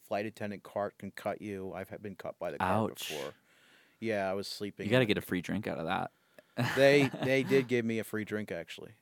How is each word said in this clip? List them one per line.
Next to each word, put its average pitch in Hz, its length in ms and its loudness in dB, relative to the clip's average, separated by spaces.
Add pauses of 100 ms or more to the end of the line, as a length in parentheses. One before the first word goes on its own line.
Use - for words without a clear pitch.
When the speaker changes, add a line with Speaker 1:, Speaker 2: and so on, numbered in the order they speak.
Speaker 1:
flight 104 180 -2
attendant 104 380 -8
cart - 360 -4
can 98 120 -8
cut 95 320 -6
you. 95 320 -8
I've 92 140 -8
had, - 140 -12
been 101 120 -10
cut - 240 -10
by 85 140 -6
the 71 60 -6
cart 98 340 2
Speaker 2:
Ouch. - 160 -10
Speaker 1:
before. 73 260 -6 (680)
Yeah, 104 300 0
I 95 40 0
was 101 120 -4
sleeping 101 400 -8
Speaker 2:
You 101 60 -2
gotta 127 100 8
Speaker 1:
in 113 60 2
the 101 60 2
Speaker 2:
get 92 80 -2
a - 40 -10
free 92 140 0
drink 90 260 -4
out 90 120 -4
of 80 80 -4
that. 90 260 -2 (640)
Speaker 1:
They, 139 400 8
Speaker 2:
<laughs> - 80 -4
Speaker 1:
they 135 180 4
did 131 240 4
give 120 180 2
me 113 140 0
a 107 60 -2
free 107 200 -4
drink, 104 280 -4
actually. 82 500 -10